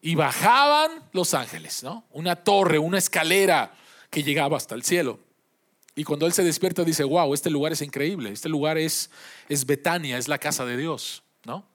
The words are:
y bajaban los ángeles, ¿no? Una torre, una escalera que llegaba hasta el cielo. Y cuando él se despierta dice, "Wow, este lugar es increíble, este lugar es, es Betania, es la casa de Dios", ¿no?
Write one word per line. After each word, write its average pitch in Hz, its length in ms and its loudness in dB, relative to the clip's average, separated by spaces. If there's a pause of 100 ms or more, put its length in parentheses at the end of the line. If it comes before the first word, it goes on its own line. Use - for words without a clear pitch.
y 165 120 -2
bajaban 277 760 4 (200)
los 180 220 0
ángeles, 143 500 -6
¿no? 180 280 -12
Una 170 240 -4
torre, 185 440 4
una 170 200 0
escalera 170 720 2 (380)
que 151 140 -4
llegaba 143 340 0
hasta - 160 -8
el 120 100 -10
cielo. 160 360 0 (720)
Y 147 120 -6
cuando 147 200 -2
él 170 80 2
se 190 100 2
despierta 175 400 0
dice, 160 200 0
"Wow, 143 320 2
este 156 160 -2
lugar 151 220 -2
es 147 80 -4
increíble, 143 500 -4
este 117 180 -10
lugar 156 300 0
es, - 320 -4 (360)
es 143 180 -2
Betania, 143 520 -2
es 127 100 -6
la 147 120 -2
casa 139 260 -4
de 123 100 -4
Dios", 147 460 -6 (220)
¿no? 156 300 -12